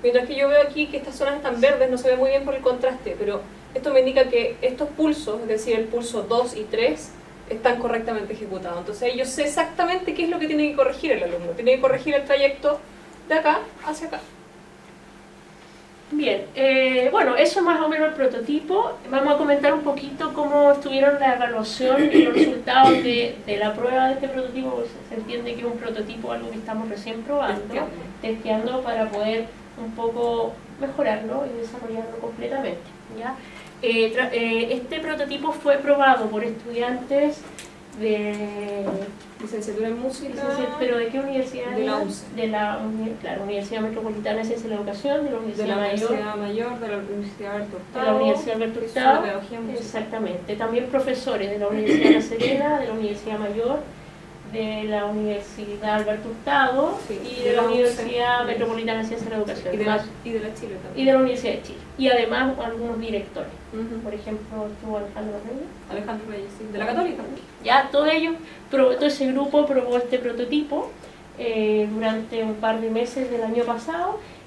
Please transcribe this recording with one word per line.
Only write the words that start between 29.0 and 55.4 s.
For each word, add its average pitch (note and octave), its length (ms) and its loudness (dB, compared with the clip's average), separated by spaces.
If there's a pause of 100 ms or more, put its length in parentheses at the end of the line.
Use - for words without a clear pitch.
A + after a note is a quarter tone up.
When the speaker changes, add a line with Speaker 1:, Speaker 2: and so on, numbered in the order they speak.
Speaker 2:
poder A3 360 -2 (380)
un A3+ 100 -8
poco A#3 600 -2 (260)
mejorarlo C4 720 -2
y A#3 100 -8
desarrollarlo A3+ 600 -8
completamente, A#3 560 -4 (400)
¿ya? B3 180 -6 (460)
Eh, A3+ 340 2
tra-, B3 160 2
eh, A#3 420 0
este D#4 260 -4
prototipo D4+ 520 -2
fue C#4+ 260 4
probado C#4 500 6
por G#3+ 160 -2
estudiantes B3 960 -2 (580)
de G#3 840 -4 (560)
Speaker 1:
Licenciatura G#3+ 480 -6
en A#3 100 -4
Música. C4 340 -6
Speaker 2:
licencia-, C4+ 460 -4
¿pero A#3+ 180 0
de A3+ 120 -2
qué C4+ 100 -4
universidad C4 520 -4
Speaker 1:
De A3 140 -2
la C4 120 0
Speaker 2:
era? - 0 -
Speaker 1:
uce. G3+ 280 -6 (100)
Speaker 2:
De A3 120 -2
la G#3+ 360 -2
uni-, A3 360 -4
claro, G3+ 240 -6
Universidad G3+ 380 -4
Metropolitana A3 560 -4
de A3+ 80 -2
Ciencia A3+ 240 -4
de G#3+ 60 -2
la G3+ 60 -4
Educación, G#3+ 360 -2
de D4 60 0
la C#4+ 80 -2
Speaker 1:
De A#3 120 -4
Speaker 2:
Universidad G#3 240 -4
Speaker 1:
la G3+ 80 0
Speaker 2:
Mayor. G#3 360 0
Speaker 1:
Universidad G#3+ 260 -2
Mayor, A3+ 420 -4
de A3+ 80 -6
la G#3 100 -4
Universidad G3+ 580 -8
Alberto G#3 220 -8
Speaker 2:
De G3 60 -10
la - 160 -8
Speaker 1:
Hurtado, A3 180 4
Speaker 2:
Universidad A3 380 2
Alberto A3+ 240 -2
Speaker 1:
que A3+ 60 -4
es - 80 -10
Speaker 2:
Hurtado. C4 260 6
Speaker 1:
una - 80 2
pedagogía G3+ 300 -6
en A3+ 100 -8
música. A#3 180 -6
Speaker 2:
Exactamente. G#3+ 680 -6
También A#3 300 0
profesores B3+ 640 -2
de G#3 100 -4
la G3+ 80 -2
Universidad G#3+ 420 4
de D#4 60 10
La - 60 2
Serena, C#4 580 0
de A#3+ 80 -2
la A3 60 -4
Universidad G#3+ 460 -4
Mayor, A3+ 400 -2 (760)
de G#3+ 300 -4
la G#3 220 -2
Universidad G#3 920 -4